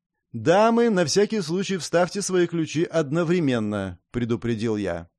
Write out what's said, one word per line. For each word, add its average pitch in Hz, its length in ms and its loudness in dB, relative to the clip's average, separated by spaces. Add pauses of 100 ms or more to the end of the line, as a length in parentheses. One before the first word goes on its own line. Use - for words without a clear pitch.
(320)
"Дамы, 214 580 4
на 180 140 2
всякий 202 360 0
случай 185 360 -4
вставьте 175 460 -2
свои 185 240 0
ключи 165 380 -2
одновременно", 135 1120 0 (120)
предупредил 117 640 -2
я. 85 320 -4 (100)